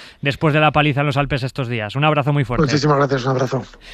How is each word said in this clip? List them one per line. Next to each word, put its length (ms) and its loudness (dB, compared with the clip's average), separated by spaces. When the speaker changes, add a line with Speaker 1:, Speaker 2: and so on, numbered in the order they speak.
Speaker 1:
después 300 0
de 80 2
la 120 4
paliza 280 2
en 60 0
los 100 -2
Alpes 280 -2
estos 240 -6
días. 260 -6
Un 100 0
abrazo 280 2
muy 120 0
fuerte. 220 0
Speaker 2:
Muchísimas 300 2
gracias, 280 0
un 60 0
abrazo. 340 -2